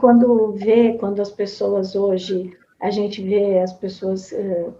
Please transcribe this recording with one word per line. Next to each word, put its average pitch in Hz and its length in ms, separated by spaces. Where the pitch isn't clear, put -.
quando 240 540
vê, 226 400
quando 202 260
as 202 100
pessoas 202 640
hoje, 185 560
a 185 100
gente 208 320
vê 196 380
as 185 120
pessoas, 190 600
eh, 180 480